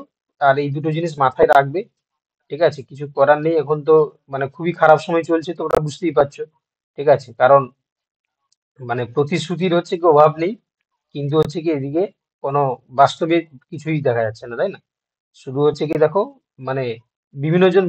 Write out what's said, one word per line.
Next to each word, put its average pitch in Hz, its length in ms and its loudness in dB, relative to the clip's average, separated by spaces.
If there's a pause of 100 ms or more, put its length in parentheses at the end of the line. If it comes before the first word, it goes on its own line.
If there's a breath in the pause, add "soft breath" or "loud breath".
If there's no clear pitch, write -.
(400)
আর 139 180 4
এই 143 120 -2
দুটো 151 200 -6
জিনিস 165 280 -4
মাথায় 139 300 2
রাখবে, 143 320 2 (720)
ঠিক 147 120 -6
আছে? 151 200 0
কিছু 143 300 -16
করার 147 300 4
নেই, 165 140 0
এখন 151 280 -2
তো 156 100 4 (340)
মানে 135 200 -6
খুবই 175 240 -6
খারাপ 156 280 6
সময় 165 240 -2
চলছে, 165 300 -2
তোমরা 160 260 -2
বুঝতেই 151 320 -6
পারছো, 147 300 -2 (560)
ঠিক 143 100 -2
আছে? 131 200 2 (100)
কারণ 135 240 4 (1160)
মানে 123 260 -6
প্রতিশ্রুতির 160 680 -2
হচ্ছে 170 220 -2
কি 170 100 0
অভাব 151 320 6
নেই, 180 140 -4 (600)
কিন্তু 143 220 -6
হচ্ছে 156 240 0
কি 165 100 -4
এদিকে 143 320 -2 (420)
কোনো 143 160 -2 (300)
বাস্তবে 143 460 2 (320)
কিছুই 156 320 -6
দেখা 117 240 0
যাচ্ছে 110 220 -10
না, 117 100 -12
তাই 180 160 -4
না? - 80 -18 (540)
শুধু 135 260 -8
হচ্ছে 147 260 0
কি 156 120 -4
দেখো, 156 240 2 (360)
মানে 131 260 -6 (500)
বিভিন্ন 160 360 2
জন 190 180 2